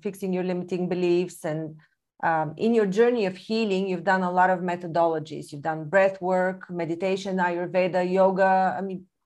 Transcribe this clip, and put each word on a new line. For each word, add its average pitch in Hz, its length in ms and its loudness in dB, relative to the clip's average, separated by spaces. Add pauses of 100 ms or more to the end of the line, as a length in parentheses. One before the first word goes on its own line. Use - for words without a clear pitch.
fixing 190 300 -6
your 180 120 -2
limiting 180 440 -4
beliefs, 180 560 0
and, 156 320 -6 (460)
um, 156 360 0
in 226 160 2
your 214 120 4
journey 233 380 2
of 185 120 -2
healing, 202 500 -2
you've 180 180 -4
done 190 180 2
a 180 80 0
lot 180 200 4
of 185 100 0
methodologies. 165 920 -2
You've 143 100 -12
done 156 260 -6
breath 190 320 4
work, 185 500 -2
meditation, 185 680 -4
Ayurveda, 180 720 0
yoga. 190 680 4
I 180 60 -6
mean, 190 240 -10 (200)